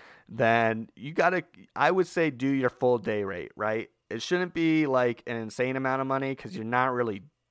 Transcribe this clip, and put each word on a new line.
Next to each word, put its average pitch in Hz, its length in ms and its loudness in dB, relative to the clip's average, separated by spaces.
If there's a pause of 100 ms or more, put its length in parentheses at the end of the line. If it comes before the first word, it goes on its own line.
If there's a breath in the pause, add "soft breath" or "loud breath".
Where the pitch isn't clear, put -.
(280 loud breath)
then 113 680 0
you 139 180 -12
gotta, 180 320 2 (300)
I 143 160 4
would 185 160 2
say, 165 220 2
do 127 200 -2
your 135 200 2
full 123 280 2
day 104 260 -2
rate, 90 320 -8
right? 110 340 -4 (200)
It 113 120 -6
shouldn't 180 320 -2
be, 160 320 2
like, 127 420 0
an 120 100 -6
insane 123 400 -4
amount 135 240 -2
of 135 60 -4
money 135 280 -4
'cause 98 200 -14
you're 110 100 -8
not 123 260 2
really 113 320 -2 (280)